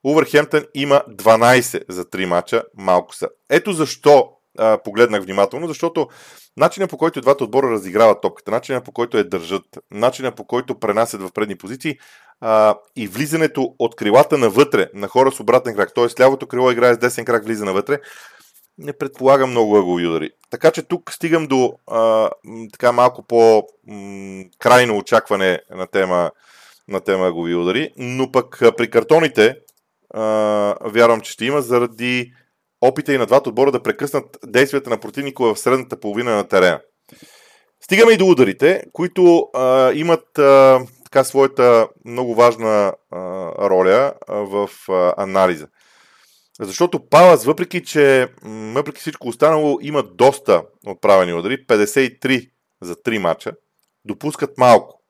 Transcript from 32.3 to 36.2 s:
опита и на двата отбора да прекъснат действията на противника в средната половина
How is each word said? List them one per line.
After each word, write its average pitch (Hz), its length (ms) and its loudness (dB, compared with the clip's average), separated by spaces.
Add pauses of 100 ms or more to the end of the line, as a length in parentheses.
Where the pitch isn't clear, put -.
опита 135 340 0
и 131 40 0
на 113 80 0
двата 131 220 2
отбора 127 240 2
да 120 100 -4
прекъснат 135 640 -6
действията 135 440 -2
на 110 100 -4
противника 127 540 -4
в - 40 -8
средната 127 420 -4
половина 110 360 -4